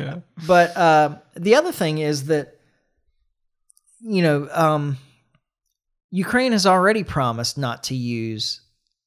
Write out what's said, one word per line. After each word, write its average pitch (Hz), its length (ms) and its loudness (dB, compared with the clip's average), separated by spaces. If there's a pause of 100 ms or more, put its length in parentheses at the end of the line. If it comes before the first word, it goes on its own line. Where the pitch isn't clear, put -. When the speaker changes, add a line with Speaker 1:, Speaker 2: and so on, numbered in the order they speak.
Speaker 1:
yeah, - 20 -10
yeah. 165 420 -14
Speaker 2:
But, 175 300 4
um, 156 420 4 (160)
the 202 200 2
other 320 180 2
thing 156 260 -2
is 151 280 -2
that, 151 320 -2 (1400)
you 214 220 -2
know, 147 300 0
um, 151 460 0 (1120)
Ukraine 247 420 -2
has 202 140 0
already 190 380 4
promised 117 520 -4
not 127 280 -6
to 135 100 -8
use 113 680 -6 (460)